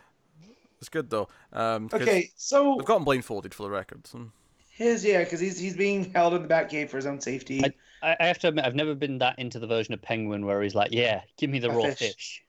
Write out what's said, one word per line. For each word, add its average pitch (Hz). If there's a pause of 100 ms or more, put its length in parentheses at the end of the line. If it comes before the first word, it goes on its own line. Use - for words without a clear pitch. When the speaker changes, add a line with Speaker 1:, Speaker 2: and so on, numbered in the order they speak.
(800)
Speaker 1:
It's -
good 151
though. 104 (240)
Um, 113
'cause 226
Speaker 2:
Okay, 196
so 285
Speaker 1:
they've -
got 220
him 165
blindfolded 117
for 104
the 101
record. -
So. 120 (380)
Speaker 2:
his, 226
yeah, 190
'cause 165
he's, 185
he's 180
being 196
held 170
in 175
the 156
Batcave 151
for -
his 135
own 139
safety. 135
Speaker 3:
I, 139 (380)
I, 165
I 165
have 175
to 180
admit, 151
I've 123
never 151
been 139
that 127
into 120
the 113
version 113
of 101
Penguin 104
where 101
he's 101
like, 104
"Yeah, 113 (160)
give 151
me 135
the 120
Speaker 2:
A 120
Speaker 3:
raw 117
Speaker 2:
fish. 139
Speaker 3:
fish." -